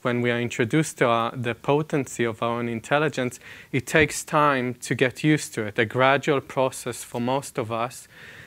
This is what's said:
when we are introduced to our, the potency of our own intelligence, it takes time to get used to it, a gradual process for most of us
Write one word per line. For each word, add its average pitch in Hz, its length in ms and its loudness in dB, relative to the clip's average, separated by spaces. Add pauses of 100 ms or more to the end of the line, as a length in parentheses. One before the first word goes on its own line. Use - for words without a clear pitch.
when 120 180 0
we 120 100 0
are 120 100 0
introduced 127 580 -2
to 143 80 4
our, 117 300 2
the 120 180 -4
potency 147 680 -2
of 113 180 -4
our 117 160 -2
own 120 100 -4
intelligence, 131 720 -2 (320)
it 135 140 -2
takes - 360 2
time 135 520 2
to - 200 -6
get 123 300 0
used 151 300 2
to 113 120 -2
it, 101 120 -4
a 120 60 4
gradual 131 560 4
process - 640 -4
for - 180 -8
most 131 380 -4
of 113 140 -4
us 117 340 -6 (400)